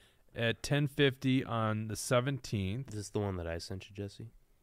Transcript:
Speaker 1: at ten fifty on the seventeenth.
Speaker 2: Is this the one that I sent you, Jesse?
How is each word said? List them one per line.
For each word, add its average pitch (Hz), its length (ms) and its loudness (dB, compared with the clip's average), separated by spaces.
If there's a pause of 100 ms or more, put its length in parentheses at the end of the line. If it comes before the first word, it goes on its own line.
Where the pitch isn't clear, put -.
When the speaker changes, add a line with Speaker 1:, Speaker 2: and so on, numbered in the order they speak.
(360)
Speaker 1:
at 113 260 0
ten 147 260 2
fifty 135 560 2
on 110 440 0
the 107 80 -4
seventeenth. 123 920 0
Speaker 2:
Is 107 60 -10
this 104 160 -8
the - 100 0
one 98 160 0
that 85 100 -4
I 82 120 -4
sent 92 300 -10
you, 101 60 -20
Jesse? 101 340 -10 (340)